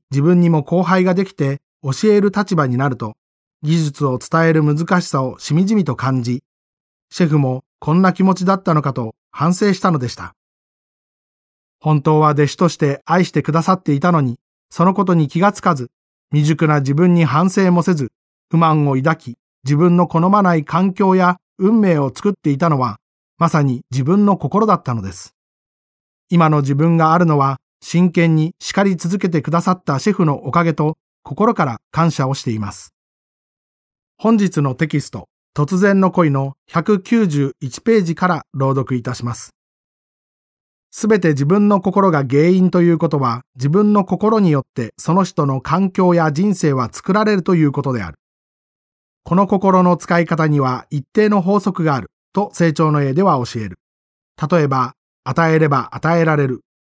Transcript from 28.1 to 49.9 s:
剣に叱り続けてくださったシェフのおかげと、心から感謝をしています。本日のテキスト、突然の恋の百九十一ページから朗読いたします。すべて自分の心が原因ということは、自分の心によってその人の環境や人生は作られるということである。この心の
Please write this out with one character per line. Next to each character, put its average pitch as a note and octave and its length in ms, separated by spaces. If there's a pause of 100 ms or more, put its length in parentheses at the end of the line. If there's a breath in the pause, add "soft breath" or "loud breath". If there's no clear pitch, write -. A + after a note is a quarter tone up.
剣 E3 240
に D#3 260
叱 - 200
り G3 140
続 E3+ 220
け F#3 120
て D#3+ 120
く D3+ 100
だ E3+ 80
さ F#3+ 140
っ F3+ 100
た C#3 160
シ G#3 120
ェ - 20
フ F#3 100
の C#3+ 220
お C3+ 60
か E3+ 120
げ E3 100
と、 D3+ 240 (240)
心 G#3 320
か D#3 120
ら A#2 160 (100)
感 D#3+ 200
謝 C3+ 180
を C#3 40
し - 100
て B2+ 80
い A2 80
ま G2+ 120
す。 - 220 (1200)
本 A3+ 200
日 F#3 240
の C3+ 120
テ D#3+ 140
キ D3 140
ス - 80
ト、 G2 180 (260)
突 D3 220
然 G3 240
の F#3 120
恋 E3 200
の C#3 220 (140)
百 F#3 340
九 A3+ 260
十 C#3+ 320
一 - 220
ペ A3+ 160
ー G#3 60
ジ E3 120
か F#3 140
ら D#3+ 240
朗 C3+ 200
読 C3 220
い A#2+ 80
た B2+ 100
し A#2+ 120
ま A#2 100
す。 - 180 (1400)
す A3 120
べ G#3+ 120
て F3 100
自 C#3+ 180
分 G#3 220
の G3 120
心 G3 300
が C#3+ 120
原 C#3+ 260
因 F#3 200
と F3+ 140
い E3+ 80
う D#3+ 80
こ E3 100
と D3+ 80
は、 B2 240 (140)
自 C3 120
分 G#3 260
の G3+ 120
心 G#3+ 340
に F#3 120
よ C#3+ 80
っ - 40 (120)
て A2+ 200
そ E3 200
の F#3+ 80
人 D#3+ 240
の C3+ 120
環 F#3 300
境 F3+ 240
や D#3+ 180
人 F#3 220
生 D#3+ 180
は B2+ 220
作 - 200
ら G#3+ 120
れ G#3+ 100
る F#3 60
と F#3 140
い D#3 100
う C#3+ 60
こ C#3+ 100
と C3+ 120
で A2 100
あ E2+ 80
る。 - 80 (1040)
こ - 100
の F#3+ 140
心 F#3+ 340
の F3+ 160